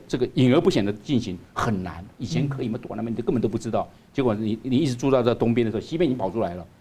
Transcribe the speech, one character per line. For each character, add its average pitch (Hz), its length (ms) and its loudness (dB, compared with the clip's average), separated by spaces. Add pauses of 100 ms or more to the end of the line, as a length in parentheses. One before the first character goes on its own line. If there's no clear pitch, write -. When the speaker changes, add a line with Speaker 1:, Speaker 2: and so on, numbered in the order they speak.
Speaker 1:
这 143 100 -2
个 120 180 2
隐 127 180 6
而 151 60 6
不 180 120 4
显 110 120 2
的 104 100 0
进 123 260 -2
行 95 180 -4 (160)
很 101 300 -2
难。 87 200 -10 (140)
以 - 80 -8
前 151 240 0
可 135 140 -4
以 123 40 -4
嘛， 117 140 -4
Speaker 2:
嗯。 - 60 -
Speaker 1:
躲 104 80 -10
那 107 80 -6
边， 113 120 -4
你 117 60 -4
根 170 120 0
本 123 60 2
都 - 80 2
不 101 100 -2
知 113 120 -6
道。 104 180 -2 (240)
结 139 120 -2
果 120 100 2
你， 107 300 -2
你 127 140 0
一 156 100 2
直 123 80 -2
住 135 160 0
到 131 100 4
这 117 120 2
东 117 200 2
边 117 120 2
的 110 60 -2
时 110 60 -4
候， 98 40 -2
西 - 160 -8
边 170 100 2
已 127 60 0
经 - 40 -2
跑 95 140 -4
出 110 100 -4
来 87 140 -4
了。 87 100 -12 (160)